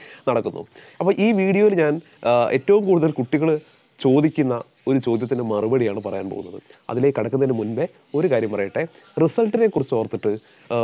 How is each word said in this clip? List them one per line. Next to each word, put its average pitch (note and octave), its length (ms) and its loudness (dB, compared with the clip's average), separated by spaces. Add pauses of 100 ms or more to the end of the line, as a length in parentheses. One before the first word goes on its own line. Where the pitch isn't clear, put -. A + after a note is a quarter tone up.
(300)
നടക്കുന്നു. G2 340 -2 (360)
അപ്പോൾ F#3 140 0 (120)
ഈ A3+ 40 4 (120)
വീഡിയോയിൽ G3 420 4
ഞാൻ, D3 100 2 (360)
ആ, B2 40 4 (240)
ഏറ്റവും G3+ 320 2
കൂടുതൽ D#3+ 220 4 (100)
കുട്ടികൾ D#3 280 0 (540)
ചോദിക്കുന്ന C#3 500 2 (340)
ഒരു C3+ 160 2
ചോദ്യത്തിൻ്റെ A#2+ 460 -2
മറുപടിയാണ് G#2+ 560 0
പറയാൻ F#2+ 260 -6
പോകുന്നത്. F#2+ 240 -12 (340)
അതിലേക്ക് C3 280 0
കടക്കുന്നതിന് C3 400 -2
മുൻപേ A2+ 260 -4 (320)
ഒരു D#3+ 160 0
കാര്യം A2+ 220 0
പറയട്ടെ, G2+ 280 -4 (400)
റിസൾട്ടിനെ A3+ 520 2
കുറിച്ച് C3+ 240 -2
ഓർത്തിട്ട്, A2 340 -4 (420)
ആ, - 100 0